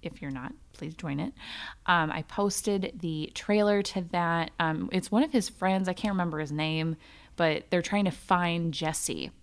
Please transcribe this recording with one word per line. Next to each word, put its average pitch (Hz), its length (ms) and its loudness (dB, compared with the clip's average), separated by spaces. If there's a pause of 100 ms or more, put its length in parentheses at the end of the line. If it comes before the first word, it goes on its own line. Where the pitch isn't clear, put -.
if - 200 -10
you're 143 80 -6
not, 131 220 -8 (200)
please 156 220 -10
join 143 260 -6
it. 214 120 -4 (540)
Um, 165 260 4
I 156 100 -4
posted 202 760 -2
the 156 340 -2
trailer 208 480 4
to 196 200 -2 (100)
that. 170 480 0
Um, 160 320 0
it's 185 180 0
one 220 140 6
of 311 80 -4
his 233 160 2
friends. 190 400 0
I 185 40 0
can't 208 220 -2
remember 170 240 0
his 151 140 -2
name, 160 440 0 (400)
but 160 340 2
they're 175 120 2
trying 202 220 0
to 185 80 2
find 170 600 2
Jesse. 147 600 -4 (100)